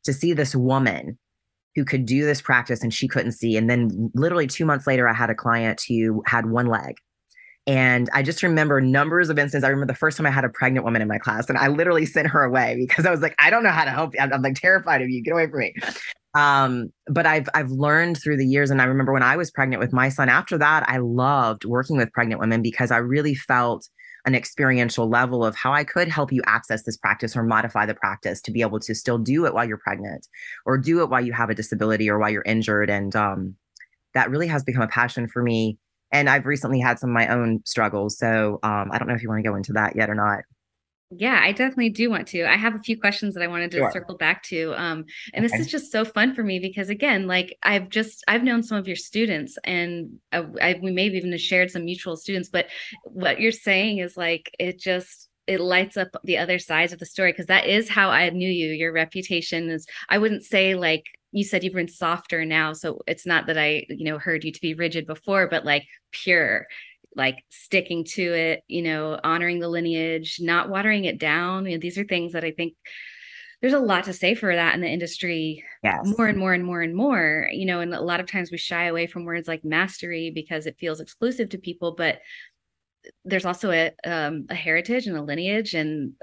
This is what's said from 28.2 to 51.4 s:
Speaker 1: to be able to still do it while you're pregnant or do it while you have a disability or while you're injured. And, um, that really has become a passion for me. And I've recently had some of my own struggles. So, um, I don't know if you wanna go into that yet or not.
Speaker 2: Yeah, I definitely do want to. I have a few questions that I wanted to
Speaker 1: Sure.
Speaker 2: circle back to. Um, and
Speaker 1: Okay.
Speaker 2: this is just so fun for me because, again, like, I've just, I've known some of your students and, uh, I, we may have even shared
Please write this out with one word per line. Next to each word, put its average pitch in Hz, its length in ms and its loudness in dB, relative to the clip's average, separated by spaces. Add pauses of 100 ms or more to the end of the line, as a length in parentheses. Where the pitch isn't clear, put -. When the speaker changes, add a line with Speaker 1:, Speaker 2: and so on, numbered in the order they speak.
Speaker 1:
to - 80 -10
be 117 120 -2
able 107 180 -2
to - 140 -6
still 120 220 -2
do 139 300 0
it - 80 -2
while 117 100 0
you're 107 140 -6
pregnant 98 480 -6 (400)
or 131 100 2
do 160 260 2
it 147 60 0
while 127 160 2
you 120 80 -4
have 117 180 -2
a 110 40 0
disability 107 560 0
or 104 80 2
while 107 120 2
you're 104 120 -2
injured. 107 480 0
And, 101 240 -2
um, 98 400 -2 (580)
that 123 160 2
really 156 200 -2
has 143 160 -2
become 127 180 0
a 110 60 0
passion 120 400 0
for 123 140 -2
me. 113 360 0 (320)
And 143 180 4
I've 135 180 4
recently 135 340 0
had 123 180 2
some 127 120 -4
of 120 40 0
my 117 140 4
own 113 360 2
struggles. 104 540 -2
So, 110 440 0
um, 104 300 -2
I 120 60 0
don't - 100 -2
know 120 60 0
if 113 80 -4
you 117 60 -6
wanna 110 140 -2
go 104 140 -2
into 101 180 -6
that 107 200 2
yet 110 140 0
or 104 60 -2
not. 104 280 0 (680)
Speaker 2:
Yeah, 202 320 4
I 185 100 4
definitely 254 380 2
do 226 180 0
want 226 200 -2
to. 170 160 -4
I 147 120 4
have 220 180 0
a 214 60 -8
few 226 180 -4
questions 202 360 -2
that 175 80 -6
I 170 40 0
wanted 175 260 -4
to 170 60 -2
Speaker 1:
Sure. 127 140 2
Speaker 2:
circle - 240 -10
back 160 280 0
to. 160 320 -4
Um, 160 280 -6 (280)
and 214 120 0
Speaker 1:
Okay. 226 120 0
Speaker 2:
this - 100 -2
is - 40 -12
just 285 220 -6
so 220 120 0
fun 226 300 0
for 240 80 -4
me 190 160 -2
because, 190 300 -6
again, 208 380 0
like, 180 360 -2
I've 190 260 0
just, 214 380 -4
I've 233 160 2
known 240 200 2
some 220 160 -4
of 190 80 -6
your 185 100 -6
students 190 680 -4
and, 175 460 -4 (220)
uh, 170 120 -2 (160)
I, 180 220 2
we 190 100 -2
may 185 120 0
have 202 100 0
even 180 220 -4
shared 180 340 0